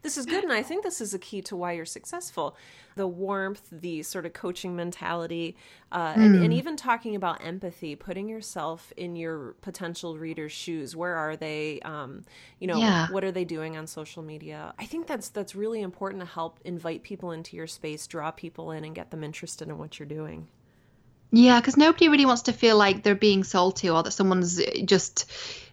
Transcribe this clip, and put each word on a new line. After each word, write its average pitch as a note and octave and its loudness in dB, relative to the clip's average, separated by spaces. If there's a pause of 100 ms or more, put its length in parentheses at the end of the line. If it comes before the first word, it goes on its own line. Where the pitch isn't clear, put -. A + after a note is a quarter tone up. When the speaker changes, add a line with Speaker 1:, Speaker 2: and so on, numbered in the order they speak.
Speaker 1:
This D#4 -6
is C4 -6
good, F#4 -2
and E4 -2
I A3 2
think F4 -6
this F4+ -6
is G#3 -6
a F#3 -6
key G3 -10
to - -10
why F3 -4
you're E3 -8
successful. - -8 (380)
The G3 -4
warmth, F#3+ -6
the E3 -8
sort F3 -8
of E3+ -10
coaching F3+ -8
mentality, E3+ -6 (340)
uh, E3 -2
and, G#3+ 10
and E3+ 6
Speaker 2:
Mm. E3 2
Speaker 1:
even D4+ -4
talking A3+ -4
about F#3 -4
empathy, E3+ -10
putting G3 -10
yourself E3+ -10
in F3 -8
your D#3+ -8
potential E3+ -10
reader's D#3 -8
shoes. D#3 -8
Where F3 -4
are D#3 -4
they? D3+ -6
Um, D3 -12 (360)
you F#3 -6
know, G#3 0
Speaker 2:
Yeah. F3+ 4
Speaker 1:
what F#3+ -4
are F#3+ -2
they F3+ -4
doing D#3+ -8
on D#3 -14
social D#3+ -14
media? D3+ -14
I A3 -14
think E4 -10
that's, C#4 -8
that's G3 -10
really A3 -4
important F#3+ -8
to F3+ -12
help E3 -10
invite E3+ -8
people F3+ -10
into E3 -12
your D#3+ -10
space, D3+ -10
draw D#3 -6
people D#3+ -12
in, D#3 -10
and D#3 -12
get - -12
them D#3 -10
interested D#3 -12
in D3+ -10
what D3+ -14
you're D3 -12
doing. D#3 -12 (840)
Speaker 2:
Yeah, A#3+ 12
'cause B3+ 0
nobody E4 8
really C#4+ 8
wants B3 4
to A#3+ 0
feel A3+ 6
like G3+ 6
they're G#3 6
being G3 6
sold F#3 4
to, F#3 0
or E3 4
that - -4
someone's, F3+ 2
uh, - 4 (220)
just, - 2 (480)